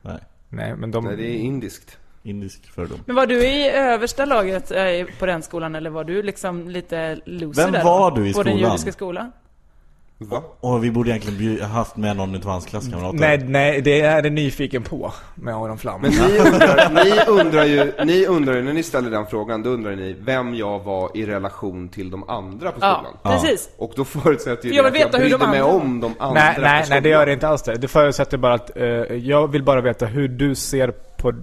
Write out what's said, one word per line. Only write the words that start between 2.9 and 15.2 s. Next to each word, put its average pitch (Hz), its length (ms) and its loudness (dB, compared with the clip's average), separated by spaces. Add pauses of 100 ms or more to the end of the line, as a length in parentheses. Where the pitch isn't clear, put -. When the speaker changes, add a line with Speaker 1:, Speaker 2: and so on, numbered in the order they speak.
Speaker 4:
Men 247 100 -6
var 262 100 4
du 240 220 2
i 277 220 0
översta 247 560 0
laget, 190 460 0
eh, 190 120 0 (360)
på 190 60 -4
den 175 160 -2
skolan, 160 340 -8
eller 156 140 -8
var 156 140 -8
du 180 200 -4
liksom 180 460 -8
lite 165 560 -6
loser 165 380 -4
Speaker 1:
Vem 185 80 2
Speaker 4:
där 180 120 0
Speaker 1:
var 180 280 6
Speaker 4:
då? 139 60 -8
Speaker 1:
du 101 120 2
i 98 40 -2
Speaker 4:
På 202 100 0
den 190 100 2
Speaker 1:
skolan? - 180 2
Speaker 4:
judiska 90 200 -4
skolan? 190 400 -10 (880)
Speaker 3:
Va? 113 240 -8 (160)
Speaker 1:
Och 123 240 0
vi 120 80 0
borde 117 180 0
egentligen 104 300 -4
bjud-, 110 220 -2
haft 107 360 -6
med 104 200 -2
någon 95 180 -6
utav 95 160 -8
hans 90 140 -6
klasskamrater. 107 540 -8
Speaker 2:
Nej, 151 180 4
nej, 139 440 0
det 143 200 4
är 156 200 4
det 151 80 0
nyfiken 139 540 -2
på - 280 -8 (240)